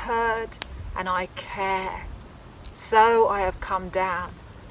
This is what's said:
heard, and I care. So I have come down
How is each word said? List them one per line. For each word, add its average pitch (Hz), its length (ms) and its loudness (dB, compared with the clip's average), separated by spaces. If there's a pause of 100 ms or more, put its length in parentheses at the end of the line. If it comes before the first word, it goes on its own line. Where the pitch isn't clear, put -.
heard, 233 500 -2 (380)
and 185 140 -4
I 185 260 0
care. 190 680 -4 (680)
So 226 540 6
I 202 140 2
have 185 180 0
come 185 300 -4
down 180 400 -2 (420)